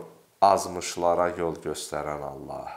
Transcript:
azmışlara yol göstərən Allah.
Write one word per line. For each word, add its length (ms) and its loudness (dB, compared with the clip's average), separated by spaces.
azmışlara 960 4
yol 280 -2
göstərən 560 -6
Allah. 560 -10